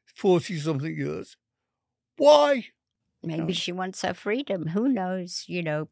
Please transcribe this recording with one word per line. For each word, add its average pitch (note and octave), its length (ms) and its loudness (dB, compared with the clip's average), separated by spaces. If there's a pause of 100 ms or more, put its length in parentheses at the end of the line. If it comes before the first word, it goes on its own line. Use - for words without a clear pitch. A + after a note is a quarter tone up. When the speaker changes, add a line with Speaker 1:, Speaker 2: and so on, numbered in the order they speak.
(160)
Speaker 1:
forty F3+ 440 2
something D#3 360 -4
years. D3 400 -8 (800)
Why? D4 480 6 (580)
Speaker 2:
Maybe E3 200 -6
Speaker 1:
No. E3+ 100 -2
Speaker 2:
she F3 180 -6
wants F#3 320 -8
her F#3 100 -2
freedom. G#3 540 -4
Who G3+ 200 0
knows? F#3 600 -4
You F3 160 -4
know, D3+ 280 -4